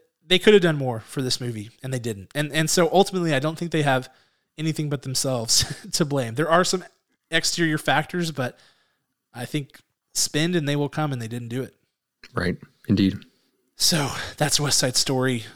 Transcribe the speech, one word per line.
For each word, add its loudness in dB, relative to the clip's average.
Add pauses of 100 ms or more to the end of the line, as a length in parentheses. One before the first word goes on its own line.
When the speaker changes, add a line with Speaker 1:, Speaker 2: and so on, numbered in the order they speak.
(260)
Speaker 1:
they 4
could 8
have 8
done 6
more -2
for -6
this -2
movie, -8 (100)
and -8
they -6
didn't. -8
And, -4
and 0
so 4
ultimately, 2
I 2
don't -4
think -6
they 0
have 0 (500)
anything -4
but -6
themselves -2 (240)
<laughs> -18
to 0
blame. -2
There 0
are 6
some -2 (480)
exterior 0
factors, 0
but -6 (760)
I -12
think -8 (340)
spend 0
and 0
they 0
will 0
come, -2
and -6
they -8
didn't -8
do -6
it. -12 (580)
Speaker 2:
Right. -2 (320)
Indeed. 4 (600)
Speaker 1:
So 0 (280)
that's 2
West 0
Side 0
Story. 0 (120)